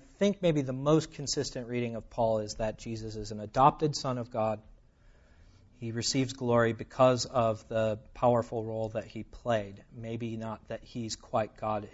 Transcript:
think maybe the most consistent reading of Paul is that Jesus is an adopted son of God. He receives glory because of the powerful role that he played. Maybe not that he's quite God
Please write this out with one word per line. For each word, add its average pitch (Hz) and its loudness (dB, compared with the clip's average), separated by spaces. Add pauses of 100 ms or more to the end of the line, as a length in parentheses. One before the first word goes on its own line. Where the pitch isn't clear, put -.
(180)
think 202 2
maybe 160 4
the 131 -2
most 151 2
consistent 131 -4
reading 120 -2
of 110 -12
Paul 113 2
is 107 -6
that 110 -4
Jesus 110 -8
is 107 -8
an 107 -8
adopted 139 4
son 127 -4
of 117 -8
God. 110 -2 (1160)
He 117 -8
receives 117 0
glory 117 4
because 123 4
of 113 0
the 110 0 (160)
powerful 120 2
role 110 -4
that 107 -6
he 110 -12
played. 101 -4 (120)
Maybe 113 -6
not 110 -10
that 113 -10
he's 113 -8
quite - -2
God 107 -4